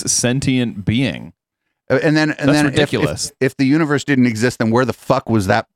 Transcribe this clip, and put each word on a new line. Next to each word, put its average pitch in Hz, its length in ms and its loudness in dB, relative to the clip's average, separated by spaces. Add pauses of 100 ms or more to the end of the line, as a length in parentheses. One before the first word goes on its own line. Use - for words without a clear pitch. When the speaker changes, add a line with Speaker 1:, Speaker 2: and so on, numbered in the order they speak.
Speaker 1:
sentient 123 760 -2
being? 90 480 -2 (580)
Speaker 2:
Uh, 131 140 2
and 156 140 2
then, 156 140 0
and - 180 -2
Speaker 1:
That's 147 80 4
Speaker 2:
then 151 80 2
if, 135 80 -2
if, - 60 0
Speaker 1:
ridiculous. 101 600 -2
Speaker 2:
if - 160 -2
the 139 100 0
universe 143 380 0
didn't 127 220 2
exist, 117 340 0
then 110 120 0
where 123 120 2
the 113 80 -2
fuck - 380 -2
was 107 180 0
that 107 280 0